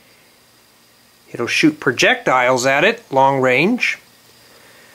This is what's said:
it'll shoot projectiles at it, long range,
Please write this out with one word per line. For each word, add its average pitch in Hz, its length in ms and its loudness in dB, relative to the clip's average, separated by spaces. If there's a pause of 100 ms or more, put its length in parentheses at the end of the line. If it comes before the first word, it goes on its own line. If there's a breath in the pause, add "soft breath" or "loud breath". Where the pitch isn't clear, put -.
(1300 soft breath)
it'll 117 140 -8
shoot - 340 0
projectiles 131 840 0
at 139 180 0
it, - 280 -2
long 135 280 2
range, 135 600 0 (960 soft breath)